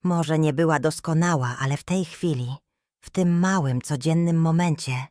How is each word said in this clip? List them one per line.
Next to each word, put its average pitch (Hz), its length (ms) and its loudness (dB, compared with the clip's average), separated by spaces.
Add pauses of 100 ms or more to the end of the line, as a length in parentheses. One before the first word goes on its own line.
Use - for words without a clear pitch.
Może 165 340 0
nie 156 140 2
była 160 260 2
doskonała, 156 800 0
ale 135 160 -2
w - 80 -12
tej 180 200 -2
chwili, 135 520 -4 (440)
w - 100 -20
tym 175 280 2
małym, 170 440 0
codziennym 160 580 0
momencie 160 720 0